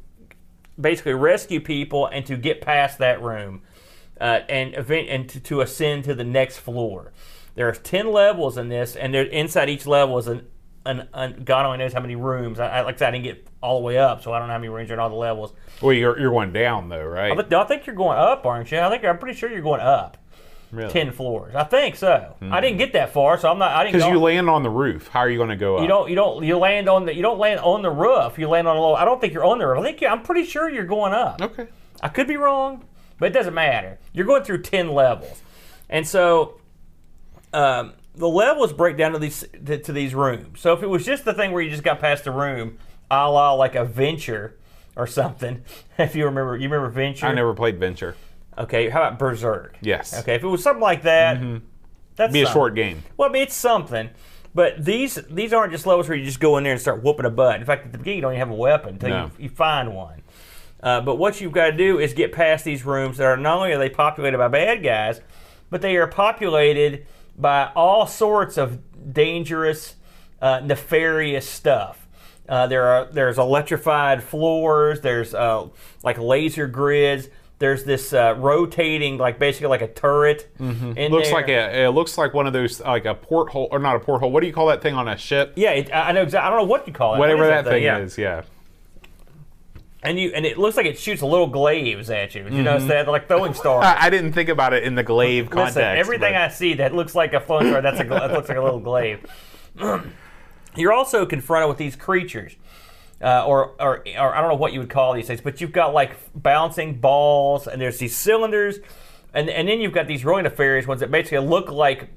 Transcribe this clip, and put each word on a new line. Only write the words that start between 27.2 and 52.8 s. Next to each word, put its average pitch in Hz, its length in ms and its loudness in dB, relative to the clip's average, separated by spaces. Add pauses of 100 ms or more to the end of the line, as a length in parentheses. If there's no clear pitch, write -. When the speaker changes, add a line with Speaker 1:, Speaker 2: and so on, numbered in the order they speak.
Speaker 1:
don't 220 160 0
land 208 220 2
on 190 200 2
the 185 80 -2
roof. 160 480 2
You 156 100 -4
land 165 200 2
on 160 100 2
a - 20 0
little, 160 160 4
I 135 80 2
don't 247 160 2
think 185 140 -2
you're 156 100 -2
on 208 140 4
the 208 100 -2
roof. 131 120 2
I 180 40 -2
think 311 160 -6
you, 294 80 0
I'm 220 140 0
pretty 339 240 -2
sure 320 240 -4
you're 233 160 -6
going 202 260 -2
up. 202 300 -2
Speaker 2:
Okay. 226 260 -8 (360)
Speaker 1:
I - 60 -6
could 254 180 -2
be 294 100 -4
wrong, 269 480 -2 (320)
but - 120 -2
it - 20 -2
doesn't 180 240 0
matter. 117 420 -2 (160)
You're 190 140 -2
going 269 160 4
through 180 180 -4
ten 180 280 -2
levels. 131 520 0 (480)
And 156 180 -4
so, 170 520 2 (920)
um, 131 420 0 (220)
the 165 140 -2
levels 226 420 2
break 160 240 0
down 156 180 2
to 160 60 -4
these, 151 240 -6 (220)
to, 143 140 -4
to 151 120 -12
these 139 220 -6
rooms. 131 460 -2
So 170 140 4
if 175 100 0
it 208 40 -4
was 180 160 0
just 277 220 -4
the 214 80 0
thing 196 180 -2
where 175 120 -2
you 156 80 -6
just 147 120 -8
got 156 160 0
past 147 260 -2
the 135 60 -4
room, 127 460 -6 (320)
a 139 180 4
la, 143 260 4
like, 131 200 2
a 123 120 0
Venture 123 720 -4 (400)
or 120 120 -4
something, 123 560 -6 (160)
<laughs> - 180 -12
if 160 180 -2
you 151 100 0
remember, 135 320 -4
you 135 120 -6
remember 143 200 -2
Venture? 135 360 -4
Speaker 2:
I 131 80 0
never 120 220 0
played 113 240 -2
Venture. 90 360 -6 (420)
Speaker 1:
Okay, 117 320 -2
how 135 120 0
about 120 160 -2
Berserk? 113 640 -4
Speaker 2:
Yes. 104 380 -4
Speaker 1:
Okay, 120 160 -2
if 120 80 -4
it 185 40 -6
was 180 140 -2
something 269 200 0
like 175 220 0
that, 160 340 4
Speaker 2:
Mm-hmm. 120 280 -8 (520)
Speaker 1:
that's - 160 2
Speaker 2:
Be 143 80 4
a 135 40 6
Speaker 1:
something. 147 140 2
Speaker 2:
short 117 160 2
game. 92 280 -2 (120)